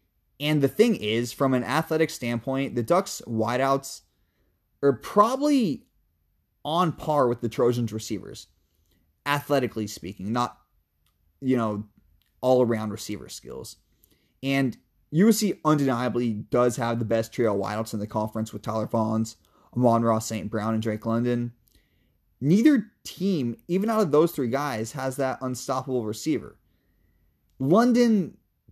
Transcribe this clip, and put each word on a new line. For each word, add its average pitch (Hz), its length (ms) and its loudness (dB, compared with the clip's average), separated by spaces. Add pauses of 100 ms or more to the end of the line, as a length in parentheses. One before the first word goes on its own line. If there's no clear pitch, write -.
(380)
And 151 220 0
the 139 80 4
thing 226 280 4
is, 113 360 -2
from 135 220 0
an 123 100 0
athletic 156 460 0
standpoint, 127 640 -6
the 120 80 0
Ducks 175 440 0
wideouts 123 760 -2 (800)
are 139 100 6
probably 240 960 2 (760)
on 165 280 0
par 147 360 2
with 120 120 -2
the 117 80 -2
Trojans 120 460 0
receivers, - 540 -10 (760)
athletically 135 640 -2
speaking, 95 480 -10
not, 123 240 -4 (840)
you 131 160 0
know, 107 300 -2 (560)
all-around 117 480 2
receiver 101 400 -10
skills. 64 460 -14 (640)
And 135 340 -2 (360)
U 185 160 6
S 220 100 4
C 208 160 0 (100)
undeniably 123 680 0
does 123 440 0
have 117 220 -2
the 117 80 -2
best 113 260 0
trio 110 220 2
of 98 60 -2
wideouts 104 340 -4
in 104 60 -6
the 107 60 -4
conference 110 460 -4
with 107 100 -12
Tyler 110 240 -4
Vaughns, 110 500 -2 (380)
Amon-Ra 117 440 4
Saint 107 320 -6
Brown, 110 240 -2
and 107 80 -2
Drake 107 240 -4
London. 120 460 0 (880)
Neither 214 500 4 (140)
team, 156 520 -2 (120)
even 190 200 0
out 220 120 0
of 170 100 0
those 160 220 4
three 127 160 -2
guys, 123 440 -4
has 135 240 -6
that 131 240 -2
unstoppable 127 640 -4
receiver. 110 540 -4 (1040)
London 220 760 4 (360)